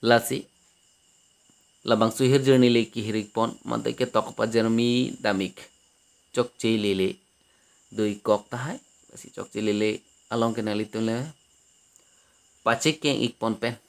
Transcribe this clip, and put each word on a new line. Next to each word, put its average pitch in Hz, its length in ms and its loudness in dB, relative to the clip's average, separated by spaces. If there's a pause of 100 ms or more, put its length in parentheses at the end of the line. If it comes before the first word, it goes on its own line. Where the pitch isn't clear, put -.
Lasi. 117 320 2 (1400)
Labang 113 320 2
suhir 135 240 2
jernih 131 320 6
le 117 160 4
ki - 160 -8
hirik 107 320 -6
pon. 113 160 0 (160)
Mantai 117 320 -4
ke 127 80 0
tok - 320 -4
pa 113 80 0
jermi 117 720 0
damik. 98 400 -2 (760)
Cok 120 140 -2 (120)
ce 113 180 0
lele. 98 400 0 (720)
Dui 104 320 -4
kok 104 240 0
tahai. 135 320 -8 (320)
Lasi - 240 -20
cok - 160 -12
ce - 160 -8
lele. 107 240 2 (400)
Along 117 240 0
ke 113 80 -6
nali 107 240 -4
tu 110 160 -6
le. 113 140 -2 (1500)
Pacik 117 400 0
ke 147 80 0 (160)
ik 113 140 -4
pon 113 180 -2
pen. 117 160 -4 (140)